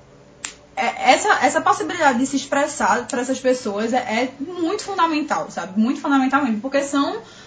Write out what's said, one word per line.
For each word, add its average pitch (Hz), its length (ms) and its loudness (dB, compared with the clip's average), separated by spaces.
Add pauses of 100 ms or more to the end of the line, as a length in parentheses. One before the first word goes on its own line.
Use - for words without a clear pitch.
(760)
é, - 360 2
essa, 392 320 2
essa 311 160 2
possibilidade 339 580 2
de 269 60 2
se 277 120 -2
expressar 247 680 0
pra 254 140 -4
essas 254 180 -2
pessoas 233 540 0
é, 254 40 2
é 240 320 -2 (100)
muito 349 440 -4
fundamental, 311 680 -2
sabe? 190 280 -8
Muito 226 200 2
fundamental 277 460 2
mesmo, 220 160 0
porque 269 220 -2
são, 285 340 0 (300)